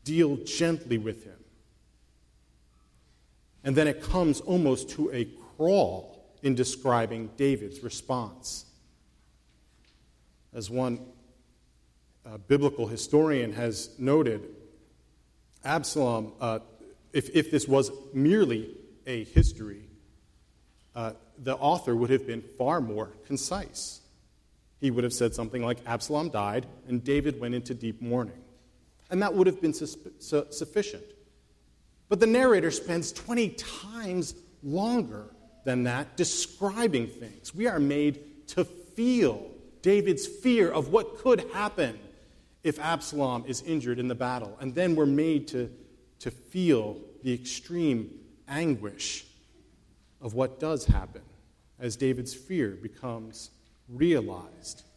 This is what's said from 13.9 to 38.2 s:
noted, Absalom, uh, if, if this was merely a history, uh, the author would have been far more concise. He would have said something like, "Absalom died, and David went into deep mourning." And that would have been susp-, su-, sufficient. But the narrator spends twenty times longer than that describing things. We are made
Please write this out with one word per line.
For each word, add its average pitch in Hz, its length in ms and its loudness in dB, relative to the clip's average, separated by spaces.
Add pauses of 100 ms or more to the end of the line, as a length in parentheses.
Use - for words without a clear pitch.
noted, 131 560 2 (1080)
Absalom, 131 760 0
uh, 113 180 -2 (540)
if, 143 200 0
if 156 160 4
this 147 160 2
was 135 260 4 (220)
merely 139 600 2 (320)
a 117 160 -6
history, 104 640 2 (1080)
uh, 113 180 -6 (280)
the 131 140 -2
author 143 400 2
would 120 140 0
have 135 180 4
been 113 140 -6 (160)
far 147 240 2
more 107 320 -6 (120)
concise. - 760 -8 (800)
He 135 100 2
would 120 140 0
have 120 80 -2
said 117 200 2
something 117 300 -4
like, 117 220 0
"Absalom 147 420 -2
died, 107 380 -2 (240)
and 123 120 -2
David 139 380 0
went 120 160 -4
into 123 180 -6
deep 117 280 -8
mourning." 120 420 -4 (680)
And 185 120 0
that 196 120 0
would 185 140 6
have - 140 0
been 160 100 2
susp-, - 480 -10
su-, 147 300 -2
sufficient. - 560 -4 (1040)
But 202 100 2
the 220 80 8
narrator 226 420 6
spends 170 440 -4
twenty 233 380 -2
times 196 840 -6 (260)
longer 147 680 -2 (360)
than 127 180 2
that 123 340 -2
describing 190 920 0
things. - 480 -16
We 220 120 0
are 175 120 0
made 143 680 0